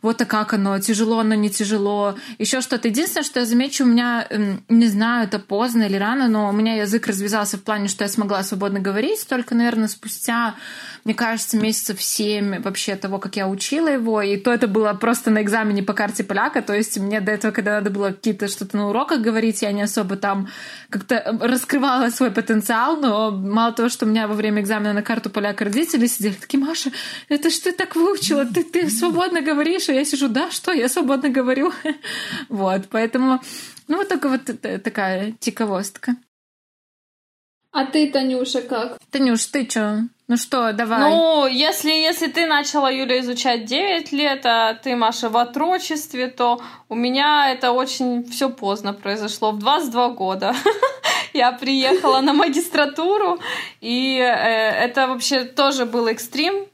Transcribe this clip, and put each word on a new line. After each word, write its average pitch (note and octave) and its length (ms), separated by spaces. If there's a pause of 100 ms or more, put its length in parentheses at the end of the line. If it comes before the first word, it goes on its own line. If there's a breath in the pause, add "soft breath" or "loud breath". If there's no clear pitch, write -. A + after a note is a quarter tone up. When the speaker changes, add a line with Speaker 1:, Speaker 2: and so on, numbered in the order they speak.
Speaker 1:
вот, A3+ 180
а A3+ 60
как G#3+ 260
оно, G3 280
тяжело A3+ 400
оно, A3 140
не G#3 140
тяжело, G3+ 640 (240 loud breath)
еще B3+ 220
что-то. A#3+ 280
Единственное, D4+ 360
что B3+ 160
я A#3+ 60
замечу, C4 380
у - 20
меня, A#3+ 420
эм, G3+ 400
не A#3 200
знаю, A3 380
это G3 120
поздно A3+ 460
или G3 120
рано, A#3+ 320
но G#3+ 220
у - 20
меня A3 220
язык G#3+ 320
развязался G3+ 500
в G3 60
плане, G3+ 260
что G3+ 160
я G3+ 40
смогла G3+ 340
свободно G3 380
говорить, G#3+ 480
только, B3 260
наверное, A#3 340
спустя, A#3 680 (480 loud breath)
мне A3 100
кажется, A3+ 420
месяцев G#3+ 460
семь G3+ 580
вообще G3 360
того, G3 220
как G3 180
я G3 120
учила C#4 400
его, A3+ 320
и G3+ 160
то A#3+ 160
это A#3 160
было G#3 240
просто A3+ 380
на G#3+ 100
экзамене G#3 420
по G3 120
карте G#3+ 280
поляка, G#3+ 380
то G#3 140
есть A3 240
мне G3+ 240
до G#3 100
этого, G#3+ 200
когда G#3 180 (100)
надо G3+ 100
было G3 200
какие-то G3+ 380
что-то G3+ 280
на G#3 140
уроках C4 320
говорить, A3 400
я G#3 100
не G3+ 120
особо G3+ 320
там G3 320 (420 loud breath)
как-то, G#3+ 240
э, A3+ 320
раскрывала B3+ 640
свой A#3 200
потенциал, A3+ 680
но A3 320
мало G#3 420
того, A#3 160
что A#3+ 160
у A3 60
меня A3 160
во G#3+ 80
время G#3+ 260
экзамена G#3 320
на G#3 100
карту A3+ 280
поляка G3+ 340
родители A#3+ 440
сидели, G3+ 260
такие: - 280
«Маша, D4 280 (400 loud breath)
это D4 180
ж D#4+ 100
ты F4+ 140
так F4 240
выучила, E4 480
ты, A#3+ 200
ты E4+ 260
свободно E4+ 500
говоришь», D4+ 480
а D4 40
я C4+ 120
сижу: C#4 240
«Да, C#4+ 220
что, - 220
я B3+ 160
свободно C#4 400
говорю». C4 440 (120)
<laughs> - 640
Вот, F#3+ 420
поэтому, B3+ 500 (480 loud breath)
ну, D4+ 100
вот G4 100
только D4 200
вот C4 160
т-, G3 340
такая G3 600
тиковостка. G#3+ 760 (1600)
Speaker 2:
А C4+ 140
ты, D4+ 240
Танюша, C4 520
как? A#3+ 360 (120)
Speaker 1:
Танюш, B3+ 360
ты C#4 200
че? G#3+ 320 (300)
Ну A#3+ 80
что, A#3 360
давай. A3+ 280
Speaker 3:
Ну, D#4 480
если, D4 420
если D#4+ 380
ты E4 180
начала, C#4+ 440
Юля, C4 300
изучать A#3+ 440
девять E4 480
лет, C#4 340
а A3+ 280
ты, B3 200
Маша, A#3 340
в A3 80
отрочестве, D4 920
то A#3+ 320 (280 loud breath)
у A3 60
меня C#4 580
это B3 200
очень B3+ 580
все C4+ 180
поздно G3+ 460
произошло. G#3 560
В G#3 80
двадцать C4+ 320
два A#3+ 200
года F#3+ 440 (400)
<laughs> - 400
я B3 180
приехала C4+ 680
на C#4 120
магистратуру, E4+ 1080 (400 loud breath)
и, B3+ 380
э, A3+ 680
это B3+ 220
вообще B3+ 360
тоже C4+ 400
был A#3 220
экстрим. E4 680